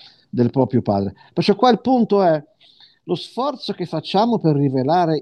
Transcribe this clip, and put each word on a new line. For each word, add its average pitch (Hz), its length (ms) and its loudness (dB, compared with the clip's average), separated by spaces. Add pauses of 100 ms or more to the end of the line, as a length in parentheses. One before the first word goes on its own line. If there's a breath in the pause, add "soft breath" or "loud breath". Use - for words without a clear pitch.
(280 soft breath)
del 120 220 -2
proprio 127 320 0
padre. 98 320 -2 (180 soft breath)
Perciò 190 220 0
qua 247 160 4
il 240 100 2
punto 220 440 2
è, 156 200 0 (600 soft breath)
lo 175 100 -6
sforzo - 580 -8
che 175 140 -8
facciamo 202 540 -2
per 156 160 2
rivelare 143 640 0